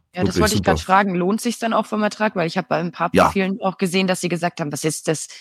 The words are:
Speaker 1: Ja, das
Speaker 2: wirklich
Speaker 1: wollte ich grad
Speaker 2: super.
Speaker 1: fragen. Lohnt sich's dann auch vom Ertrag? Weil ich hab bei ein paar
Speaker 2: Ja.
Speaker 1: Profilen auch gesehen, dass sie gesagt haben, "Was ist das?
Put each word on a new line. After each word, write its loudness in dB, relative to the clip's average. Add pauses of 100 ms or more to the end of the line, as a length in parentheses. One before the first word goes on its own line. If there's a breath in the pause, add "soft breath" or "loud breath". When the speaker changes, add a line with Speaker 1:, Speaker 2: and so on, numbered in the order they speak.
(140)
Speaker 1:
Ja, -2
das 0
Speaker 2:
wirklich 2
Speaker 1:
wollte 4
ich 0
grad 2
Speaker 2:
super. -8
Speaker 1:
fragen. 4
Lohnt 0
sich's -4
dann -2
auch 0
vom -2
Ertrag? -2
Weil 0
ich -2
hab -4
bei 0
ein -2
paar -2
Speaker 2:
Ja. 6
Speaker 1:
Profilen 0
auch -2
gesehen, 2
dass 0
sie -4
gesagt -2
haben, -4
"Was -8
ist -2
das? -2 (120)